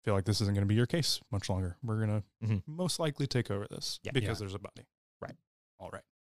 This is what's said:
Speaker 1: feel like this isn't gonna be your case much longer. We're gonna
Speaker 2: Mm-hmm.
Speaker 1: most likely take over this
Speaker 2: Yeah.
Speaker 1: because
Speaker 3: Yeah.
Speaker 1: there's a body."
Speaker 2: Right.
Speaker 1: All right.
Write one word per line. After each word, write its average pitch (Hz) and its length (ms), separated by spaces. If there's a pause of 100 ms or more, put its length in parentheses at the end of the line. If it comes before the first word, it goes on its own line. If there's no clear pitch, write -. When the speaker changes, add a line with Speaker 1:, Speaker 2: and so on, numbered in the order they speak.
Speaker 1:
feel 107 100
like 98 100
this 107 160
isn't 101 140
gonna 101 120
be 104 100
your 120 100
case - 340 (100)
much 101 200
longer. 92 320
We're 110 180
gonna 107 220 (220)
Speaker 2:
Mm-hmm. 110 220
Speaker 1:
most 165 320
likely 147 280
take - 240
over 101 180
this - 360
Speaker 2:
Yeah. - 80
Speaker 1:
because 113 260
Speaker 3:
Yeah. 107 60
Speaker 1:
there's 95 100
a 98 60
body." - 260 (340)
Speaker 2:
Right. - 140 (460)
Speaker 1:
All 90 120
right. 95 120 (200)